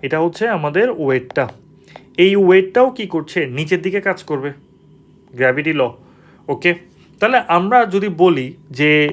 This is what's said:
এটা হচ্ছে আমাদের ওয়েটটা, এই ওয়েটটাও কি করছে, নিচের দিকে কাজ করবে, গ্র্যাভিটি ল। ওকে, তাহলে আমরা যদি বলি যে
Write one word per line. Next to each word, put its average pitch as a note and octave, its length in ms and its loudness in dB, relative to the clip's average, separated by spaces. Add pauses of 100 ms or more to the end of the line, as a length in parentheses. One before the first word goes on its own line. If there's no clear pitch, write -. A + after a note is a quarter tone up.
এটা C#3+ 180 -2
হচ্ছে E3+ 200 -2 (140)
আমাদের D3 300 0 (140)
ওয়েটটা, C3 440 -2 (800)
এই F#3+ 100 4 (120)
ওয়েটটাও F#3+ 420 4 (100)
কি A3 160 -8
করছে, D#3+ 260 -6 (180)
নিচের D#3+ 280 -2
দিকে F#3+ 220 -2
কাজ F#3 120 -4 (100)
করবে, C#3+ 200 -6 (880)
গ্র্যাভিটি C3+ 420 0
ল। - 20 2 (680)
ওকে, F3 240 -2 (480)
তাহলে A#3+ 200 2 (180)
আমরা G#3 220 2 (140)
যদি G3+ 160 -2 (140)
বলি C#3 240 2 (320)
যে D3+ 120 2 (220)